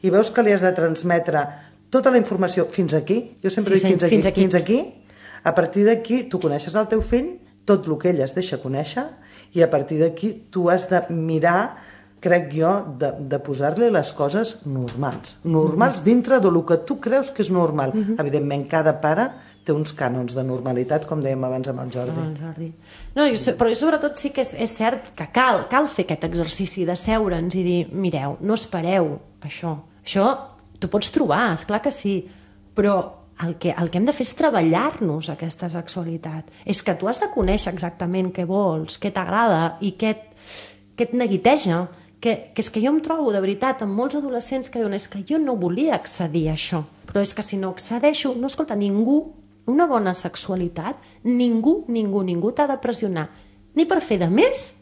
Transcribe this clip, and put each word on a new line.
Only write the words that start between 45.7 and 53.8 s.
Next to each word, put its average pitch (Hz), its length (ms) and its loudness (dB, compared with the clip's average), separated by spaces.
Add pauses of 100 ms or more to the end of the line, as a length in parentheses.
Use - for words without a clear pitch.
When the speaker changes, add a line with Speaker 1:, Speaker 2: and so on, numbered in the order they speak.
Speaker 2:
accedir 160 560 -2
a - 20 -2
això.» 156 300 -4 (240)
Però 202 160 -2
és 196 100 -4
que 214 100 -8
si 202 140 -6
no 190 140 -4
accedeixo, 254 640 0
no, 240 100 -4
escolta, 277 300 -4
ningú, 214 560 2 (340)
una 294 200 4
bona 214 260 0
sexualitat, 175 840 -6 (280)
ningú, 247 640 2
ningú, 208 340 0
ningú 185 300 0
t'ha 294 140 2
de 269 100 0
pressionar, 196 540 -4 (440)
ni 320 120 4